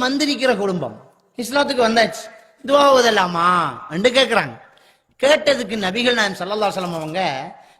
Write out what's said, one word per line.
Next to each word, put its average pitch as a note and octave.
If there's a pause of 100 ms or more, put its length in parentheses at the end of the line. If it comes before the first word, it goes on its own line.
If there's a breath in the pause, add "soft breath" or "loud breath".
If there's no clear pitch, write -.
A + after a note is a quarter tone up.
மந்திரிக்கிற C4
குடும்பம், F3 (240)
இஸ்லாத்துக்கு B3+
வந்தாச்சு, A3+ (360)
துவா C#4+
ஓதலாமா?" F3+ (200)
என்று F#3+
கேக்குறாங்க. G#3+ (640 soft breath)
கேட்டதுக்கு C4+
நபிகள் A3
நாயகம் F#3+
ஸல்லல்லாஹு G#3+
அலைஹி -
வஸல்லம் F#3
அவங்க, D#3+ (280 soft breath)